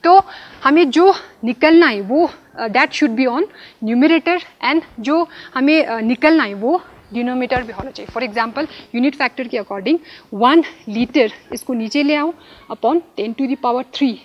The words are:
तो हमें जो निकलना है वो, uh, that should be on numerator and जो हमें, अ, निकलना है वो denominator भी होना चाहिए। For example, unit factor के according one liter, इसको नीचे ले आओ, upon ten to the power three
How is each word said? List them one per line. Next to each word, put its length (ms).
तो 180
हमें 260
जो 240
निकलना 420
है 140
वो, 300
uh, 120
that 200
should 280
be 120
on 140
numerator 600
and 160
जो 280
हमें, 320
अ, 140
निकलना 440
है 100
वो 280
denominator 500
भी 100
होना 180
चाहिए। 300
For 120
example, 340
unit 200
factor 340
के 100
according 400
one 300
liter, 320
इसको 200
नीचे 300
ले 120
आओ, 200
upon 280
ten 140
to 60
the 160
power 280
three 300